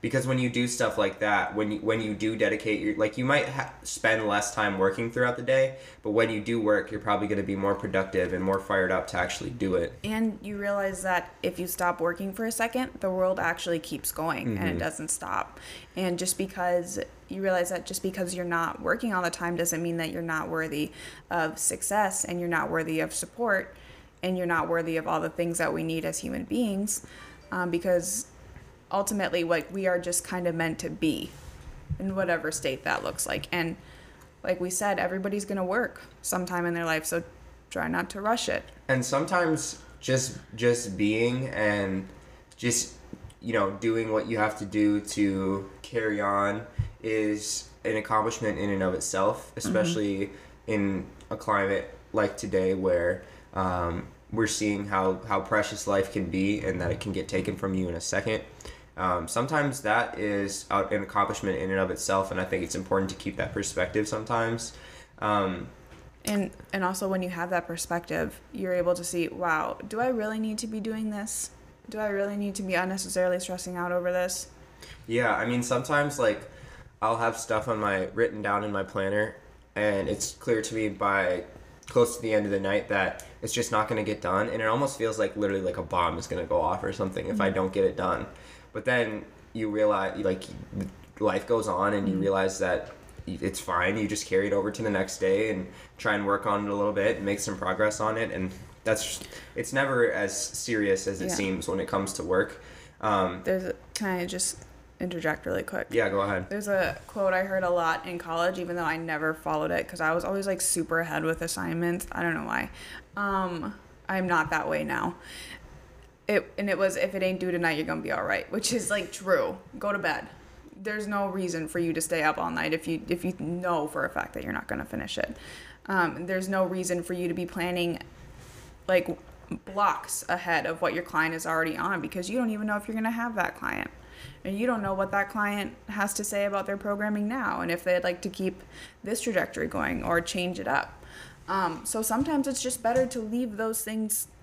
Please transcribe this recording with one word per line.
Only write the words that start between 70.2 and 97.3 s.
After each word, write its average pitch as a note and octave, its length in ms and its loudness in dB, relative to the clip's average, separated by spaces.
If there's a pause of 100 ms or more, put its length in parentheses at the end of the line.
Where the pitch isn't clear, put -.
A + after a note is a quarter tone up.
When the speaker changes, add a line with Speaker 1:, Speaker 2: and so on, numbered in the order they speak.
Speaker 2:
need A3 200 -2
to A#3 80 -6
be A3 120 -4
doing A3 320 -4
this? G#3 400 -6 (380)
Do G#3+ 100 -6
I G#3+ 80 0
really G3+ 300 0
need G3+ 180 -2
to G3+ 80 -4
be F#3+ 100 0
unnecessarily F#3 640 2
stressing F3+ 360 -6
out F3 160 -2
over F3+ 200 2
this?" F3+ 360 0 (600)
Speaker 1:
Yeah, A#2 280 4
I A2 100 0
mean, B2 160 2
sometimes, C#3+ 560 2
like, A2 240 4 (600)
I'll A2+ 160 2
have A2+ 200 0
stuff A2 300 0
on A2 120 0
my, G2 340 2
written G#2+ 280 2
down G2+ 220 2
in G#2+ 80 -2
my G2 120 0
planner, G2+ 520 0 (400)
and G#2 320 2
it's - 280 -2
clear A2+ 260 2
to A2+ 140 -6
me A2 140 0
by F#2+ 540 2 (440)
close A#2+ 280 6
to - 60 -10
the A2 120 2
end G#2 120 6
of G2 60 0
the G2 80 2
night G2 300 2
that F#2+ 340 0 (200)
it's A2+ 100 -4
just A#2 180 0
not G#2+ 160 4
gonna A2 160 0
get G#2 180 -2
done, G2 280 2
and A2 120 -2
it A2 40 2
almost C3+ 320 2
feels A2 220 0
like G2+ 160 2
literally, G2 260 2
like, F2+ 160 0
a F2+ 60 -4
bomb E2+ 340 2
is - 100 -6
gonna F2+ 180 -2
go - 160 2
off E2+ 220 2
or F#2+ 100 -2
something F#2+ 340 -2
if G#2 140 0
I G2 60 4
Speaker 2:
Mm-hmm. F#2+ 80 2
Speaker 1:
don't F#2+ 180 0
get G2 100 4
it F#2 140 4
done. F2+ 280 0 (480)
But G#2+ 120 -6
then A#2 380 2 (300)
you A2 160 -2
realize, G#2 560 4
like, F#2 180 0 (760)
life G2 280 2
goes A2+ 200 2
on, G2 260 2
and G2 140 2
you F#2+ 80 2
Speaker 2:
Mm-hmm. F#2+ 80 2
Speaker 1:
realize F#2+ 360 2
that F2+ 320 0 (360)
it's F#2 320 -2
fine. F2+ 380 2
You G#2+ 100 0
just G2+ 200 -2
carry F#2+ 200 4
it G2 60 2
over G2+ 160 2
to G2+ 140 -6
the G#2+ 60 2
next F#2+ 280 0
day G2 340 4
and F#2+ 160 -2 (300)
try G#2+ 180 0
and G2+ 120 -2
work G2 180 2
on G2+ 220 2
it - 20 -2
a G2+ 60 0
little G2+ 180 2
bit G2+ 240 2
and G2 80 -6
make G2+ 140 0